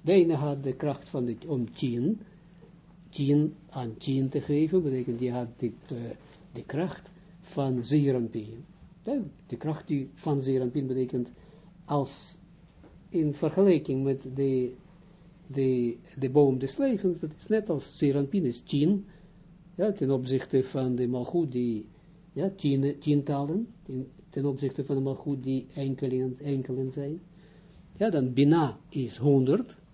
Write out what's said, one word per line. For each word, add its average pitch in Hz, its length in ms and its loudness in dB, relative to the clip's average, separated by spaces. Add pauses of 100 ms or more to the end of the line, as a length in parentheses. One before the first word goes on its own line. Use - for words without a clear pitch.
De 165 120 0
ene 170 220 6
had 139 280 -2
de 135 120 -2
kracht 143 340 -6
van 131 160 -4
de, 117 120 -4 (100)
om 123 260 -4
tien, 131 480 -2 (880)
tien 147 460 2 (140)
aan 120 300 -8
tien 135 300 0
te 135 120 -2
geven, 156 420 2
betekent, 127 360 -2
die 123 140 -2
had 123 240 -4
de, 127 100 -4
eh, - 300 -8 (560)
de 120 120 -12
kracht 147 460 -6 (300)
van 131 440 -2
Zeer 139 300 4
Anpin. 113 500 -6 (380)
Ja, 269 160 -2 (280)
de - 100 -8
kracht 151 320 -6
die 139 260 -2
van 143 280 -2
Zeer 131 180 2
Anpin 127 260 -2
betekent, 127 420 -2 (560)
als - 520 -4 (720)
in 151 260 2
vergelijking 156 680 4
met 135 180 0 (120)
de, 131 380 0 (760)
de, 127 500 0 (220)
de 131 120 -2
boom 135 280 6
des 135 180 -4
levens, 196 440 0
dat 156 160 -6
is - 100 -20
net 214 240 0
als - 280 -4
Zeer 139 180 4
Anpin 143 280 0
is 120 160 -2
tien, 175 440 2 (680)
ja, 202 180 0
ten 143 180 0
opzichte 131 540 2
van 127 300 -2
de 123 140 0
Malchut 127 440 -2
die, 120 340 -2 (460)
ja, 180 240 -2
tien, 139 420 0
tientallen, 143 680 0 (200)
in, 131 200 -8 (240)
ten 139 140 -4
opzichte 139 400 -2
van 139 120 -2
de 135 60 0
Malchut 135 400 -4
die 131 320 -2
enkelen, 131 680 -2
enkelen 135 480 -2
zijn. 143 300 -6 (760)
Ja, 220 140 2
dan 131 220 2
Bina 143 460 4 (100)
is 127 280 -6
honderd 139 600 4 (180)